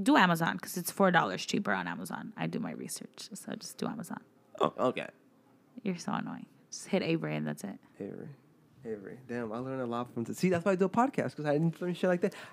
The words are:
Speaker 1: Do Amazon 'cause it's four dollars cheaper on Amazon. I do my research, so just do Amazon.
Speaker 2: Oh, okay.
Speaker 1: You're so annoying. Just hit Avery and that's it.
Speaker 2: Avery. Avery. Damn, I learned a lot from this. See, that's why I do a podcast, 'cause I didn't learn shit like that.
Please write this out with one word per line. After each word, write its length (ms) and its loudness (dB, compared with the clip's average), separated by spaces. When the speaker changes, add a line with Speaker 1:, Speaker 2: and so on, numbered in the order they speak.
Speaker 1:
Do 140 8
Amazon 420 6
'cause 180 -8
it's 140 -4
four 200 6
dollars 340 4
cheaper 280 0
on 140 -2
Amazon. 500 -8
I 100 -2
do 120 -4
my 120 -4
research, 600 -12
so 220 -10
just 220 -14
do 100 -2
Amazon. 340 -8
Speaker 2:
Oh, 120 4
okay. 140 -6
Speaker 1:
You're 140 -2
so 160 -8
annoying. 320 -6
Just 180 -12
hit 140 2
Avery 320 0
and 120 -2
that's 160 -6
it. 140 -10
Speaker 2:
Avery. 300 -8
Avery. 320 -8
Damn, 240 -4
I 80 -4
learned 220 -4
a 40 -2
lot 280 -4
from 100 -2
this. 160 -4
See, 100 4
that's 160 2
why 60 4
I 40 6
do 100 4
a 40 0
podcast, 460 2
'cause 100 -6
I 80 4
didn't 280 2
learn 120 -2
shit 160 2
like 120 2
that. 120 0